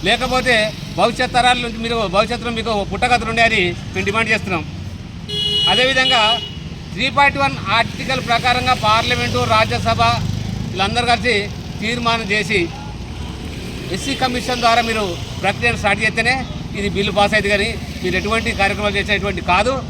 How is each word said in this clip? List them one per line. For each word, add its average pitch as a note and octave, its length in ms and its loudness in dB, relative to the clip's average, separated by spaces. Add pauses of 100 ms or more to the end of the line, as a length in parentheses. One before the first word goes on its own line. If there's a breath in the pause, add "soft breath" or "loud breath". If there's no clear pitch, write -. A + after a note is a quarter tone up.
లేకపోతే B3 480 2 (440)
భవిష్యత్ A#3 360 2
తరాల B3 300 4
నుంచి A3+ 180 -6
మీరు, A#3 140 -2 (180)
భవిష్యత్తులో A3+ 420 0
మీకు A3+ 160 -2 (180)
పుట్టగతులు A3+ 420 0
ఉన్నాయని A3+ 280 4 (320)
మేము F#3+ 140 -4
డిమాండ్ A3 260 0
చేస్తున్నాం. F#3 300 -2 (1080)
అదేవిధంగా C4 500 4 (720)
త్రీ G3+ 140 -2 (100)
ఫార్టీ C#4 260 4
వన్ C#4 140 0 (200)
ఆర్టికల్ B3 520 -2
ప్రకారంగా B3 460 2 (120)
పార్లమెంటు, A#3+ 540 2 (120)
రాజ్యసభ A3 500 2 (680)
వీళ్ళందరూ G3 400 0
కలిసి A#3 260 4 (460)
తీర్మానం A#3 500 0
చేసి G#3 280 0 (1400)
ఎస్సీ C4+ 260 -4
కమిషన్ B3 420 -2
ద్వారా A#3 240 6
మీరు A3 160 0 (380)
ప్రక్రియను A3 400 0
స్టార్ట్ G#3 220 2
చేస్తేనే A3+ 300 2 (440)
ఇది G3+ 180 -2
బిల్లు G3+ 220 0
పాస్ G3+ 180 4
అయ్యేది, G3+ 180 2
కానీ G#3 160 0 (320)
మీరు F3+ 180 0
ఎటువంటి A3 400 -2
కార్యక్రమాలు G3 400 0
చేసేటువంటి F#3+ 520 -2
కాదు. A3 220 4 (160)